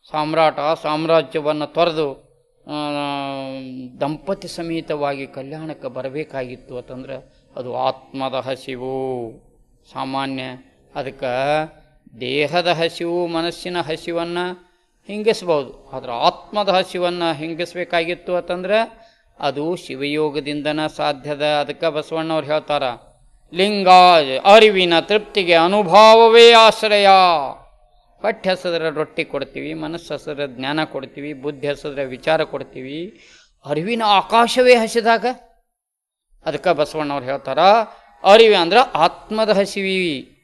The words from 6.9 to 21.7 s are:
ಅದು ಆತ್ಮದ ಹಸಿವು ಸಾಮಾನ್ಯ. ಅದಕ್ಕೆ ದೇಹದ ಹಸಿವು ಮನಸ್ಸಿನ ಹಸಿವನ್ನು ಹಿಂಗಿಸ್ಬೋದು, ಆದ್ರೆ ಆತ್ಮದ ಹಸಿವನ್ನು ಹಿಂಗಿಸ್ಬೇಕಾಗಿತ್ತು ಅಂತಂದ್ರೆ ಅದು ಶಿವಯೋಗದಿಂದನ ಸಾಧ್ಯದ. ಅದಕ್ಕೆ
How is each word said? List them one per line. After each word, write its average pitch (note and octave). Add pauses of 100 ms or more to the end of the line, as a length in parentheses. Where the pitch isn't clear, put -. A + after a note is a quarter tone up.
ಅದು B2
ಆತ್ಮದ C3
ಹಸಿವು C3 (600)
ಸಾಮಾನ್ಯ. C3+ (520)
ಅದಕ್ಕೆ C3 (920)
ದೇಹದ D3
ಹಸಿವು E3+
ಮನಸ್ಸಿನ E3+
ಹಸಿವನ್ನು E3+ (360)
ಹಿಂಗಿಸ್ಬೋದು, F#3
ಆದ್ರೆ B2
ಆತ್ಮದ F#3
ಹಸಿವನ್ನು F3
ಹಿಂಗಿಸ್ಬೇಕಾಗಿತ್ತು E3+
ಅಂತಂದ್ರೆ F3+ (360)
ಅದು D3
ಶಿವಯೋಗದಿಂದನ D3
ಸಾಧ್ಯದ. D3
ಅದಕ್ಕೆ D3